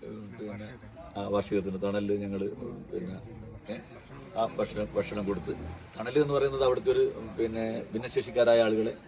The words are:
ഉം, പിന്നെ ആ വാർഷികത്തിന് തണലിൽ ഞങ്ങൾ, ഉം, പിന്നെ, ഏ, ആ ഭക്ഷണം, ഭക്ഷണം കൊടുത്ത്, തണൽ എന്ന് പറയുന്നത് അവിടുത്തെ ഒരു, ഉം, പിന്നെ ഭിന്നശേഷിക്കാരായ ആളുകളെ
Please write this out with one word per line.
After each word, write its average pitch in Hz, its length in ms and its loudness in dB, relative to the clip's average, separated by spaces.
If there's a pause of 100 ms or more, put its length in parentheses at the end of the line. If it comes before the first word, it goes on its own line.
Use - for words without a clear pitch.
ഉം, 107 160 -12 (140)
പിന്നെ 104 300 -8 (500)
ആ 101 40 -4 (120)
വാർഷികത്തിന് 98 500 2
തണലിൽ 101 280 0 (120)
ഞങ്ങൾ, 98 180 -2 (220)
ഉം, - 140 -10 (140)
പിന്നെ, 92 240 -6 (580)
ഏ, - 20 -6 (640)
ആ 113 40 4 (140)
ഭക്ഷണം, 104 380 -2
ഭക്ഷണം 107 340 -2
കൊടുത്ത്, 92 240 -2 (420)
തണൽ 120 260 -4
എന്ന് 143 160 4
പറയുന്നത് 135 300 4
അവിടുത്തെ 127 280 4
ഒരു, 131 80 6 (160)
ഉം, 113 80 -8 (100)
പിന്നെ 113 280 2 (280)
ഭിന്നശേഷിക്കാരായ 117 720 4
ആളുകളെ 110 260 2 (140)